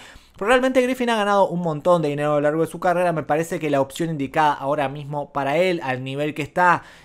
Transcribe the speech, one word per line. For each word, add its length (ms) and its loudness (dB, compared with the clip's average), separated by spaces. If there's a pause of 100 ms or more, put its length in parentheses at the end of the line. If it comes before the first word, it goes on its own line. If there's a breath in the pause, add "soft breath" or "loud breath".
(380 loud breath)
Pero 100 -4
realmente 340 4
Griffin 280 0
ha 80 2
ganado 320 4
un 100 -4
montón 420 2
de 60 0
dinero 240 0
a 40 2
lo 60 2
largo 200 0
de 100 -2
su 80 -12
carrera. 320 2
Me 100 -2
parece 380 -2
que 100 -4
la 120 2
opción 280 -4
indicada 440 0
ahora 340 -2
mismo 460 -8
para 240 -2
él, 260 0
al 220 -4
nivel 280 -4
que 80 -8
está 420 2 (220 loud breath)